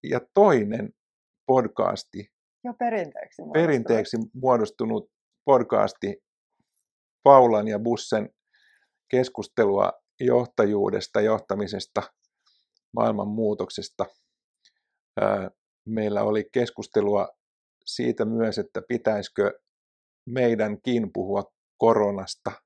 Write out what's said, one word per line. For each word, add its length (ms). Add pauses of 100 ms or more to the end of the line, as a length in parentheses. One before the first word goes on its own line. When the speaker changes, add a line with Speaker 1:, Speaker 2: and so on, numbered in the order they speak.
Speaker 1:
ja 160 (140)
toinen 600 (520)
podcasti. 840 (320)
Speaker 2:
Jo 100
perinteeksi 680
muodostunut. 260
Speaker 1:
Perinteeksi 500 (160)
muodostunut 760 (340)
podcasti 800 (1000)
Paulan 440
ja 120
Bussen 500 (840)
keskustelua 800 (260)
johtajuudesta, 1000
johtamisesta, 800 (920)
maailman 340
muutoksesta. 760 (1160)
Ö, 20 (640)
meillä 380
oli 300
keskustelua 760 (580)
siitä 400
myös, 320
että 300
pitäisikö 720 (680)
meidänkin 880
puhua 300 (340)
koronasta. 720 (140)